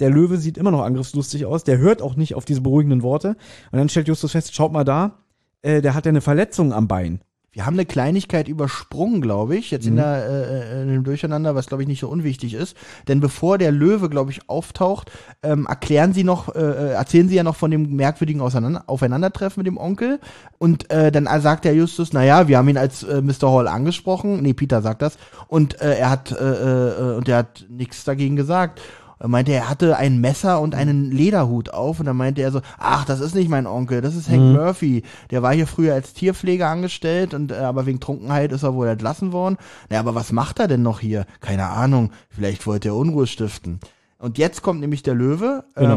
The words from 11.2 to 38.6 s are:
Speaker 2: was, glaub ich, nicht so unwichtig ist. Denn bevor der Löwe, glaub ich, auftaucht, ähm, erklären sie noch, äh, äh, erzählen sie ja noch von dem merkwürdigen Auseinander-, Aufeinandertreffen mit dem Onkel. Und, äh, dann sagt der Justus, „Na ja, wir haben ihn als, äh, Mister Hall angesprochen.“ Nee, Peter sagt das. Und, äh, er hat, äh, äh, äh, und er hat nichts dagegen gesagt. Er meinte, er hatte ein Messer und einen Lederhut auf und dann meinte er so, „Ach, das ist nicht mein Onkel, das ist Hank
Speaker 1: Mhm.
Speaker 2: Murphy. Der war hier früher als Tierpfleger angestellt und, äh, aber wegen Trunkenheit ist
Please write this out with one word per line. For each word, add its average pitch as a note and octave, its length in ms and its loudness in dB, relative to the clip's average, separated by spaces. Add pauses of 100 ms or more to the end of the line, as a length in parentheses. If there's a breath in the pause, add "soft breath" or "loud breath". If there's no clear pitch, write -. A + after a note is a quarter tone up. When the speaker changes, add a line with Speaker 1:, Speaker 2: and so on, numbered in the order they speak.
Speaker 2:
was, B2+ 120 -4
glaub C3+ 140 -6
ich, C3+ 60 -4
nicht C#3 140 -4
so C3+ 80 -8
unwichtig C3+ 460 -6
ist. C#3+ 200 -8 (340 loud breath)
Denn C#3 120 2
bevor E3 380 2
der E3+ 120 2
Löwe, F3 380 4
glaub C#3 220 -2
ich, - 180 -14
auftaucht, F3+ 640 -4 (320 loud breath)
ähm, D3 240 0
erklären D3+ 480 2
sie F#3+ 100 2
noch, F3+ 300 -2
äh, - 40 -6
äh, C#3+ 340 -2
erzählen E3+ 360 4
sie F#3 60 2
ja F3+ 80 4
noch E3 140 -2
von D#3+ 140 0
dem D3+ 240 0
merkwürdigen D3 460 0
Auseinander-, B2+ 460 -2
Aufeinandertreffen C#3 760 -2
mit F#3 60 -4
dem F3+ 100 -2
Onkel. A#3 420 -4 (380 loud breath)
Und, E3+ 340 2
äh, D#3 220 4
dann D3 160 2 (140)
sagt D3+ 240 2
der D3+ 80 4
Justus, E3 400 0
„Na C3 100 4
ja, D3+ 240 8
wir C#3 80 8
haben B2+ 140 6
ihn C#3 80 2
als, C3+ 240 -2
äh, C#3 180 -2
Mister C3+ 320 0
Hall B2 160 4
angesprochen.“ F3 760 -2
Nee, C#3 120 2
Peter C3 260 0
sagt A2 220 -4
das. D3+ 160 -4 (280 loud breath)
Und, D#3 360 2
äh, C#3+ 160 0
er B2+ 100 2
hat, C3 240 -2
äh, - 40 -6
äh, B2+ 760 0
äh, A2 60 -4
und B2 100 -4
er B2 80 4
hat A#2 320 -2
nichts B2 360 -12
dagegen C#3 300 -2
gesagt. E3+ 460 -2 (380 loud breath)
Er A#2 100 -6
meinte, B2+ 240 2
er B2 180 -2
hatte D#3+ 260 2
ein C3 240 2
Messer D#3 400 2
und D3+ 140 -2
einen C#3+ 380 0
Lederhut C3+ 600 2
auf D3+ 280 -4
und D3+ 60 -4
dann C3 100 0
meinte C3+ 260 -2
er C3+ 80 0
so, C3+ 100 -2 (200 loud breath)
„Ach, C#3 240 0
das C3+ 160 -4
ist E3 160 -4
nicht F#3 120 2
mein C3+ 200 0
Onkel, B2 320 -2
das D3 160 -4
ist D#3+ 120 -6
Hank B2+ 140 6
Speaker 1:
Mhm. C3 120 8
Speaker 2:
Murphy. D3 500 0 (260 loud breath)
Der B2+ 140 -2
war B2+ 100 2
hier D#3+ 140 2
früher D#3+ 260 2
als C3+ 180 -4
Tierpfleger F3+ 560 -2
angestellt F3 640 -2
und, C#3+ 200 -4
äh, - 60 -8
aber C3 280 -4
wegen C3 140 -2
Trunkenheit C#3+ 500 -2
ist C#3+ 140 -4